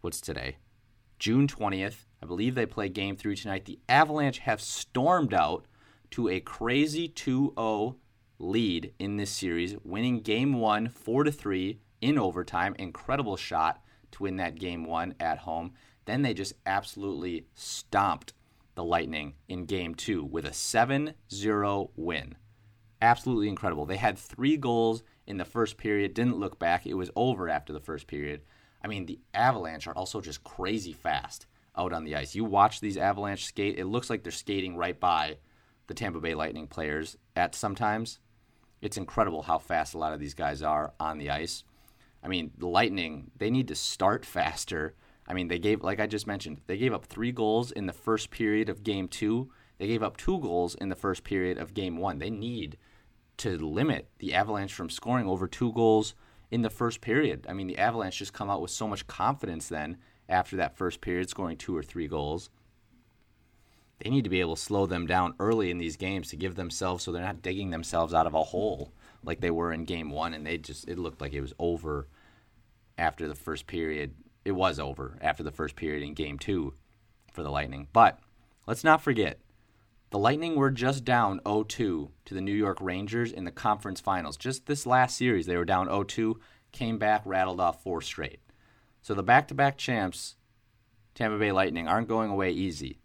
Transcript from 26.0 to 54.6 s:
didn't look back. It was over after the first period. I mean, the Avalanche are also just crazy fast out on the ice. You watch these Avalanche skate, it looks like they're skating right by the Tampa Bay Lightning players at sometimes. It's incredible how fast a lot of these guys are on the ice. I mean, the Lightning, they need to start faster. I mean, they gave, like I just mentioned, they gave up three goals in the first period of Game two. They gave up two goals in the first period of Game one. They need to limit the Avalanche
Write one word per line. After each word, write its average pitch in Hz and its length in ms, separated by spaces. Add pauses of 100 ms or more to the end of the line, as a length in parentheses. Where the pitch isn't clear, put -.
didn't 120 240
look 95 220
back. 85 280
It - 80
was 90 220
over 104 320
after 76 240
the 76 80
first 73 260
period. 73 360 (400)
I 104 60
mean, 101 180
the 82 120 (160)
Avalanche 95 520
are - 80
also 92 260
just 82 240
crazy 92 480
fast - 540 (280)
out 85 180
on 82 120
the 76 120
ice. 69 180
You 104 100
watch 104 360
these 101 160
Avalanche 101 500
skate, 101 320
it 92 80
looks 113 220
like 110 140
they're 82 100
skating 92 440
right 87 220
by 78 400 (500)
the 95 60
Tampa 87 260
Bay 82 140
Lightning 78 320
players 78 500 (180)
at 87 200
sometimes. 110 640 (640)
It's - 140
incredible 92 460
how 82 160
fast 78 360
a 82 40
lot 78 140
of 76 80
these 73 140
guys 73 280
are 76 380
on 78 180
the 71 120
ice. 76 340 (580)
I - 60
mean, 85 280
the 87 120
Lightning, 87 680
they 104 140
need 127 180
to 76 60
start - 500
faster. 78 680 (340)
I 90 60
mean, 90 140
they 87 100
gave, 104 240
like 98 160
I 107 80
just 104 200
mentioned, 92 400
they 95 120
gave 120 160
up - 120
three 120 260
goals 117 400
in 101 140
the 87 60
first 110 380
period 107 380
of 101 160
Game 98 240
two. 117 420 (280)
They 98 100
gave 113 140
up 104 140
two 185 220
goals 87 380
in 95 120
the 92 60
first 95 300
period 92 340
of - 160
Game 92 220
one. 87 220
They 87 120
need 104 480 (600)
to 92 200
limit 82 500 (100)
the - 160
Avalanche 101 380